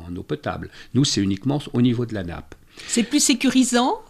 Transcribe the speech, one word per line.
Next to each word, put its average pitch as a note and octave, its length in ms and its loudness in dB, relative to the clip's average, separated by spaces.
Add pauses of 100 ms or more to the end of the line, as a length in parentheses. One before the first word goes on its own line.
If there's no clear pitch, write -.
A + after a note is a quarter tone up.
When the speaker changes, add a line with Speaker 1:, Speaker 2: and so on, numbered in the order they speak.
Speaker 1:
en F2 60 -8
eau F2+ 80 -8
potable. F2 480 -8 (220)
Nous, B2+ 100 4
c'est - 160 0
uniquement G2+ 420 0 (120)
au A#2+ 80 2
niveau A#2+ 240 2
de A2+ 80 -10
la G2 100 -6
nappe. E2+ 320 -12 (320)
Speaker 2:
C'est A#3 160 0
plus C#4+ 160 0
sécurisant ? C4 800 2 (100)